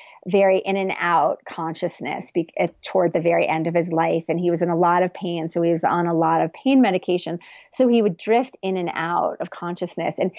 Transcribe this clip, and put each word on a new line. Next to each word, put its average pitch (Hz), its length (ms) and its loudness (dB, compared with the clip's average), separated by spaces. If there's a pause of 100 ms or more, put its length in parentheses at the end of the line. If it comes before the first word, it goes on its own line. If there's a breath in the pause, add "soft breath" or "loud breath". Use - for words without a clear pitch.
(280 loud breath)
very 190 300 4
in 196 180 -2
and 190 200 -2
out 170 480 0
consciousness 165 840 -6
be-, 165 260 -4
at, - 260 -4
toward 175 300 0
the 175 80 0
very 170 280 2
end 160 180 -2
of 165 80 -2
his 175 160 0
life. 165 380 0
And 165 100 -2
he 175 100 0
was 170 140 0
in 170 60 0
a 170 80 0
lot 175 260 4
of 180 100 0
pain. 170 360 -6
So 170 120 -4
he 170 120 2
was 165 100 0
on 170 240 0
a 170 80 0
lot 160 260 2
of 165 120 -2
pain 262 280 2
medication. 180 600 0 (320 loud breath)
So 262 160 2
he 233 120 4
would 202 160 0
drift 233 460 0
in 190 140 -2
and 175 180 -4
out 170 460 -2
of 175 100 -8
consciousness. 175 680 -6
And, 180 220 -2